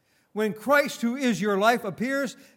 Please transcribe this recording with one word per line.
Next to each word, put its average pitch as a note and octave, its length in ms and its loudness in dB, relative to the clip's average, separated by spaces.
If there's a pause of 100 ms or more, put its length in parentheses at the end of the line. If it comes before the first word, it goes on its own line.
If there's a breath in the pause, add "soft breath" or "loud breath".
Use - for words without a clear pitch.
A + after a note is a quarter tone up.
(320)
When G#3+ 240 -2
Christ, C#4+ 480 0
who A#3 120 -2
is B3 240 0
your G3+ 200 0
life, A3+ 240 4
appears, B3+ 540 -4 (200 loud breath)